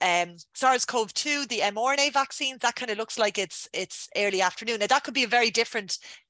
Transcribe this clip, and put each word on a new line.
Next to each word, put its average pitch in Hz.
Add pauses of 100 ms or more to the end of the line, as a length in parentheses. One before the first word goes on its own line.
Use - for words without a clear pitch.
um, 175 (180)
sars 262
cov 220
two, 285
the 214
M 202
R 254
N 277
A 285
vaccines, 269
that 240
kind 240
of 202
looks 226
like 208
it's, -
it's -
early 196
afternoon. 214
Now, 208
that 277
could 269
be 262
a 233
very 233
different 214 (300)